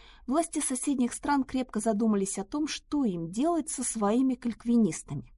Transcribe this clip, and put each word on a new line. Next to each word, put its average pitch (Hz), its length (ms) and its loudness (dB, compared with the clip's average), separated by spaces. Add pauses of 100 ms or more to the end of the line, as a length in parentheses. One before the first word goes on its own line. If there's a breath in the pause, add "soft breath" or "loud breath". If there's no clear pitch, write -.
(260 loud breath)
власти 320 340 0
соседних 262 520 0
стран 285 320 0
крепко 254 340 -4
задумались 214 600 2
о 196 60 -4
том, 302 220 -4
что - 380 -4
им 170 260 -2
делать 311 380 0
со 254 160 -6
своими 240 500 2
кальвинистами. 226 1040 0